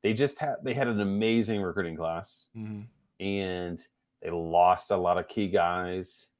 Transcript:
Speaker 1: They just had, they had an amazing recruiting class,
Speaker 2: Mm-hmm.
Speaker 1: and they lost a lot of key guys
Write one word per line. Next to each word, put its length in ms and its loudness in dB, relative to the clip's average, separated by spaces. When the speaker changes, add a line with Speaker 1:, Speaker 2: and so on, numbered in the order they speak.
Speaker 1:
They 120 2
just 260 0
had, 240 -2
they 100 -2
had 140 0
an 140 0
amazing 600 2
recruiting 360 -2
class, 500 -6
Speaker 2:
Mm-hmm. 240 -10
Speaker 1:
and 600 -4
they 80 -4
lost 600 4
a 60 2
lot 220 2
of 80 -6
key 220 -2
guys 800 -2